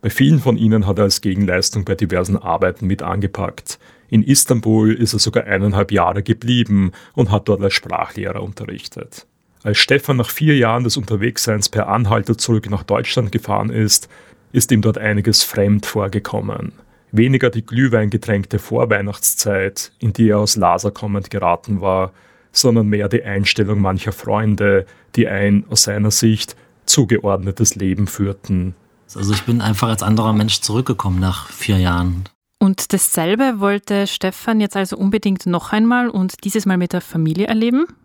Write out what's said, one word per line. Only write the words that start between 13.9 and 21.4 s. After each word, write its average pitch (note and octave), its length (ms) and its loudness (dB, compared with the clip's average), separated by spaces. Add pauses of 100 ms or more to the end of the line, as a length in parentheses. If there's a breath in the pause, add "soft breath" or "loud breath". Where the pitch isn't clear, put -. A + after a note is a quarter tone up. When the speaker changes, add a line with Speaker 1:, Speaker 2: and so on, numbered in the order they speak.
Speaker 1:
ist - 200 2
ihm A2 100 4
dort G#2+ 180 0
einiges G#2 440 2
fremd G2+ 440 0
vorgekommen. G#2 840 -4 (400 soft breath)
Weniger B2+ 380 4
die A2+ 160 -6
glühweingetränkte A2 960 0
Vorweihnachtszeit, G2+ 1400 -2
in G#2+ 140 -2
die A2+ 160 4
er G#2 100 4
aus G#2 160 0
Lhasa F#2 360 2
kommend G2+ 380 -6
geraten F2+ 520 -2